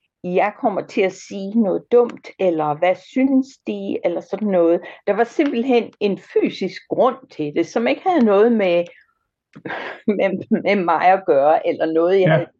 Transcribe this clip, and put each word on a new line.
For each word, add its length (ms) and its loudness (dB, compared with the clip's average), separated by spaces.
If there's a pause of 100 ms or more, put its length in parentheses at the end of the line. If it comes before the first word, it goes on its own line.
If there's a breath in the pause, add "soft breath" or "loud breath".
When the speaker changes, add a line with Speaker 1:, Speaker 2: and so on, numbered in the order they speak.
(240 soft breath)
Speaker 1:
jeg 360 -2
kommer 260 -2
til 160 -2
at 100 0
sige 500 -4
noget 300 -2
dumt, 360 2 (100)
eller 360 0
hvad 200 0 (160)
synes 360 0 (200)
de, 380 -6
eller 160 -2
sådan 280 -6
noget. 320 2 (260 loud breath)
Der 60 0
var 120 0
simpelthen 760 -2
en 180 -2
fysisk 720 -4
grund 400 -2
til 260 -8
det, 120 0
som 200 -4
ikke 160 -2
havde 220 2
noget 280 4
med, 320 0 (680 loud breath)
<laughs> 640 -8
med, 440 -2
med 220 0
mig 180 0
at 240 4
gøre, 420 2
eller 180 -2
noget, 340 2
jeg 80 4
Speaker 2:
Ja. 40 4
Speaker 1:
havde 280 0